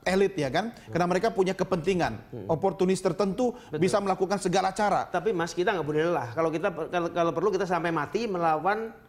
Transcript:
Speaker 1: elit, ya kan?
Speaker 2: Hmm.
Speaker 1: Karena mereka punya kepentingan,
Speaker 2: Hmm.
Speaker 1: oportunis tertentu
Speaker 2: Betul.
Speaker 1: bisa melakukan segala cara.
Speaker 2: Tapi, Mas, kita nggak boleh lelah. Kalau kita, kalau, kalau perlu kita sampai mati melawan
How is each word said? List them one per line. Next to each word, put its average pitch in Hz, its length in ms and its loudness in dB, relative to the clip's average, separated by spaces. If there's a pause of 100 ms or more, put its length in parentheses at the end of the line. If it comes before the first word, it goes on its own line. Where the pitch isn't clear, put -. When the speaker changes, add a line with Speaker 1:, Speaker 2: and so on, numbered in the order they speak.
Speaker 1:
elit, 190 340 2
ya 143 140 0
kan? 185 200 0
Speaker 2:
Hmm. - 220 -16
Speaker 1:
Karena - 160 2
mereka 180 220 2
punya 185 240 2
kepentingan, 175 600 0 (160)
Speaker 2:
Hmm. 104 180 -10
Speaker 1:
oportunis 185 520 0
tertentu 202 540 0
Speaker 2:
Betul. - 260 -10
Speaker 1:
bisa 185 180 4
melakukan 196 400 0
segala 185 340 0
cara. 185 340 0
Speaker 2:
Tapi, 180 260 -2
Mas, 170 240 -2
kita 185 180 0
nggak 160 140 -2
boleh 151 180 0
lelah. 147 260 0
Kalau 160 180 0
kita, 165 200 -2
kalau, 170 400 -2
kalau 170 240 0
perlu 202 160 0
kita 190 160 0
sampai 175 240 0
mati 165 360 -2
melawan 180 640 0 (180)